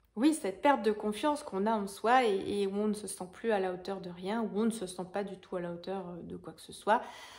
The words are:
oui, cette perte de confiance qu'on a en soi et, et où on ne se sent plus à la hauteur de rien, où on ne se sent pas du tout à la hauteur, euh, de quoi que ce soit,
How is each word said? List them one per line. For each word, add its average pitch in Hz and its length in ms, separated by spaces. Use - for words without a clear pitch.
oui, 294 180
cette - 300
perte 277 200
de 214 80
confiance 208 520
qu'on 196 240
a 226 40
en 208 140
soi 240 400
et, 202 360
et 196 60
où 196 80
on 208 120
ne 208 60
se 196 120
sent 185 260
plus 226 200
à 202 80
la 190 120
hauteur 180 300
de 175 80
rien, 185 320
où 196 200
on 226 40
ne 220 60
se 202 160
sent 180 260
pas 202 100
du 190 140
tout - 180
à 175 60
la 175 100
hauteur, 185 360
euh, 175 160
de 175 120
quoi 160 180
que - 80
ce - 120
soit, 220 300